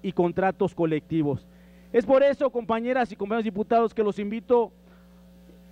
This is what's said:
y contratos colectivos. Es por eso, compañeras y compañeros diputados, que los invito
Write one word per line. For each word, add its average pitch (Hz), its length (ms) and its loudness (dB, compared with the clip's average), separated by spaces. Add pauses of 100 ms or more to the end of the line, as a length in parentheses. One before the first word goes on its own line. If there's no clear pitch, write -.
y 196 80 -6
contratos 185 640 0
colectivos. 156 720 -2 (460)
Es 233 120 2
por 262 160 4
eso, 277 300 0
compañeras 233 600 -2
y 208 40 -16
compañeros 208 300 -4
diputados, 220 480 0
que 220 100 -2
los 202 160 -2
invito 226 520 0 (1000)